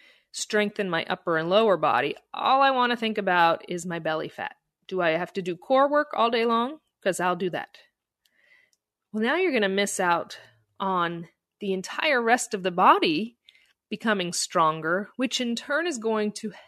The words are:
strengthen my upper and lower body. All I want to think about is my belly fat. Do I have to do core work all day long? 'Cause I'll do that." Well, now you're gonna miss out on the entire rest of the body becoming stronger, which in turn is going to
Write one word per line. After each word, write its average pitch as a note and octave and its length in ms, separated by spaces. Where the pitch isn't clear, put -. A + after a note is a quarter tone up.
strengthen G#3 580
my E3 160
upper F3 320
and E3 120
lower G#3 260
body. C#3+ 400
All C4+ 280
I C#4 100
want B3 200
to A#3 60
think A3 200
about F3 520
is F3 160
my E3+ 140
belly D#3 300
fat. - 260
Do F#3 140
I E3+ 100
have E3+ 220
to G3+ 80
do F3 160
core C4+ 320
work D4 240
all A#3 180
day A#3 140
long? A#3 340
'Cause F3+ 180
I'll F3+ 160
do F3 140
that." - 280
Well, G#3+ 120
now C4 120
you're C#4+ 160
gonna G#3+ 180
miss G3 300
out F3 400
on E3+ 480
the G3 140
entire B3 480
rest A#3 320
of F#3+ 100
the F#3 80
body G#3 640
becoming G3 460
stronger, D#3+ 800
which B3+ 260
in A#3+ 140
turn D4 320
is D4 100
going G#3+ 340
to G#3 200